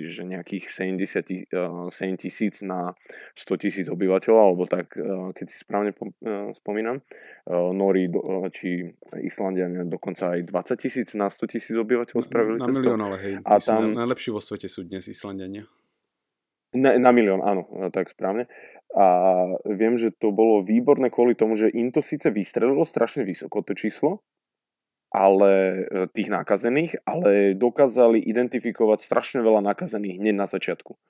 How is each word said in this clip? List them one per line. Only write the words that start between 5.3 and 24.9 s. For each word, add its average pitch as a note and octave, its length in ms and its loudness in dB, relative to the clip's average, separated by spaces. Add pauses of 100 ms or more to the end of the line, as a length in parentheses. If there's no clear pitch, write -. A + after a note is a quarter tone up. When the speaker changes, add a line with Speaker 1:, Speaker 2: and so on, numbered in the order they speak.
Speaker 1:
keď - 140 -14
si - 100 -20
správne G#2 320 -4
pom-, G2+ 240 -12
ehm, G#2 400 -10
spomínam. A2+ 480 -6 (400)
Ehm, F2+ 320 -2
Nóri F#2+ 320 2
do-, F2 160 -4
ehm, F#2 320 -6
či F2+ 320 -6 (320)
Islandiania F2+ 640 -4
dokonca F2 480 -6
aj F2 160 -2
dvadsať F#2 320 -4
tisíc B2+ 340 -6
na G#2 140 -2
sto - 160 -8
tisíc A2+ 320 -6
obyvateľov A#2+ 480 -2
Speaker 2:
Na, B2 80 -8
Speaker 1:
spravili A2+ 260 0
Speaker 2:
na B2 140 -4
Speaker 1:
testov. C3+ 160 0
Speaker 2:
milión, A2 160 2
ale G2 160 -4
hej, G2 180 -6
Speaker 1:
A G#2 220 4
Speaker 2:
myslím, - 80 -6
Speaker 1:
tam A2 160 4
Speaker 2:
naj-, A2 160 0
najlepší A#2+ 320 -4
vo G#2 80 -4
svete G2 320 -10
sú F#2 160 -10
dnes F#2+ 240 -12
Islandiania. G2 560 -12 (1040)
Speaker 1:
Na, C3 220 4
na B2 160 6
milión, G#2 320 4
áno, F#2+ 240 0 (240)
tak F#2 160 -2
správne. G2+ 400 -4 (460)
A G2 140 6 (600)
viem, A2 320 0
že A2+ 160 0
to A2 160 0
bolo G#2+ 320 4
výborné B2 480 2
kvôli A#2+ 240 4
tomu, A2 240 2
že A2 80 4
im A#2 240 0
to - 80 -2
síce C#3+ 320 -2
vystrelilo A#2+ 560 0
strašne A#2 400 -2
vysoko, F#2+ 320 -8
to G2+ 160 -4
číslo, C#3+ 480 -2 (880)